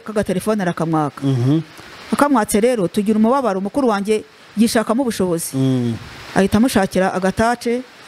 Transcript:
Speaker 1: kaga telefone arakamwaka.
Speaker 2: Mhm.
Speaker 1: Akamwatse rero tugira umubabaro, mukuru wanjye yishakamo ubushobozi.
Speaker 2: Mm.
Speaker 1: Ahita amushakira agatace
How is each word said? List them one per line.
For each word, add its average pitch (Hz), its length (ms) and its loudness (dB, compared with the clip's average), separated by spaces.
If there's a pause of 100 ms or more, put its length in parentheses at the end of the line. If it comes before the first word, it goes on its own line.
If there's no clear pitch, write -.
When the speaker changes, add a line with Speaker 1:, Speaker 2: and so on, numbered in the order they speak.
Speaker 1:
kaga 208 180 -2
telefone 208 380 -2
arakamwaka. 160 640 -2
Speaker 2:
Mhm. 135 340 2 (540)
Speaker 1:
Akamwatse 226 480 2
rero 226 260 2
tugira 214 300 0
umubabaro, 220 420 2
mukuru 240 300 -2
wanjye 208 320 0 (360)
yishakamo 220 440 2
ubushobozi. 180 560 -2
Speaker 2:
Mm. 127 380 0 (400)
Speaker 1:
Ahita 190 260 2
amushakira 190 520 2
agatace 233 680 0 (260)